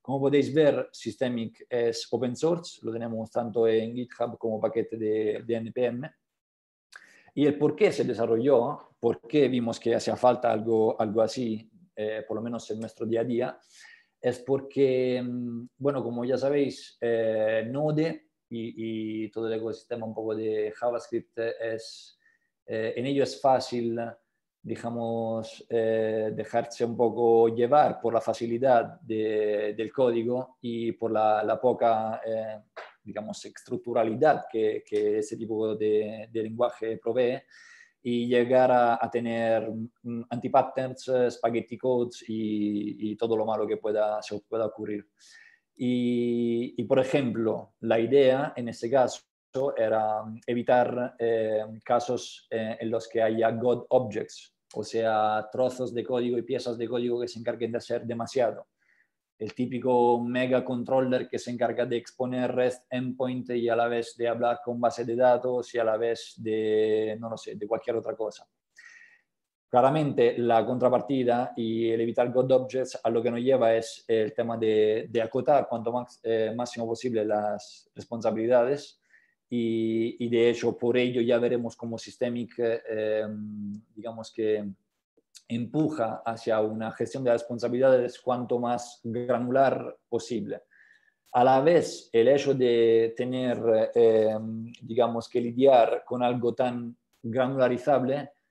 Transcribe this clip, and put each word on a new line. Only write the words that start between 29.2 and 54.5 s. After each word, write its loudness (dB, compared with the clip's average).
del -6
código 0
y -4
por -4
la, 2
la 0
poca, 2
eh, -6
digamos, -10
estructuralidad 0
que, 0
que 0
ese -6
tipo -4
de, -2
de -4
lenguaje -4
provee 0
y -2
llegar 4
a, 4
a -4
tener, 0
mm, -8
anti-patterns, 0
eh, 2
spaghetti -4
codes -2
y, -4
y -8
todo 0
lo 0
malo -2
que -2
pueda, -2
se -10
os -8
pueda -4
ocurrir. -8
Y, -2
y, -4
por 2
ejemplo, 0
la 2
idea 4
en -6
este -6
caso 2
era 0
evitar, 2
eh, 0
casos, -4
eh, -4
en -6
los -4
que 0
haya 2
God -2
objects, -2